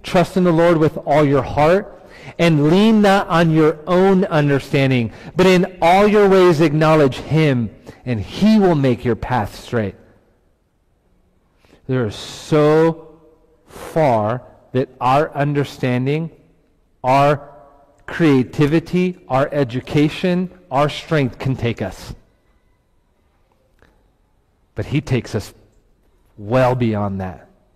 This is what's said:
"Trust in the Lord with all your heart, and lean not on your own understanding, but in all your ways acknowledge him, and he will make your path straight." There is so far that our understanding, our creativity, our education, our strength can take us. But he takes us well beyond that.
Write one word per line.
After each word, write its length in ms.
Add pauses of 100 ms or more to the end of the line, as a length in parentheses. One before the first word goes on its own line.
"Trust 340
in 60
the 100
Lord 240
with 220
all 260
your 180
heart, 520 (440)
and 320
lean 320
not 260
on 220
your 360
own 400
understanding, 880 (220)
but 120
in 360
all 240
your 220
ways 320
acknowledge 560
him, 540 (360)
and 140
he 380
will 160
make 300
your 120
path 420
straight." 380 (1900)
There 200
is 80
so 1040 (480)
far 760 (300)
that 160 (120)
our 340
understanding, 960 (720)
our 480 (560)
creativity, 1120 (100)
our 220
education, 1000 (200)
our 180
strength 500
can 180
take 260
us. 320 (2500)
But 120
he 140
takes 340
us 180 (840)
well 380
beyond 460
that. 280 (280)